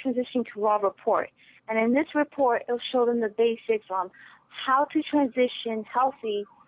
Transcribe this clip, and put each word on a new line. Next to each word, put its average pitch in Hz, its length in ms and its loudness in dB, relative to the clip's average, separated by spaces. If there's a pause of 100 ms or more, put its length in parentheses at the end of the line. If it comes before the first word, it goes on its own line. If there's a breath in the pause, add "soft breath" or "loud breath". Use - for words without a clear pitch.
Transition 247 520 -2
to 208 80 -10
Raw 208 160 4
report. 196 520 0 (380 soft breath)
And 220 100 -2
in 226 160 2
this 302 220 2
report, 277 520 0
it'll 240 120 -2 (120)
show 247 140 2
them 240 140 2
the 220 100 -2
basics 226 600 0
on 185 220 -4 (360 loud breath)
how 269 380 0
to 302 160 -2
transition 247 920 0
healthy 226 540 -2 (220)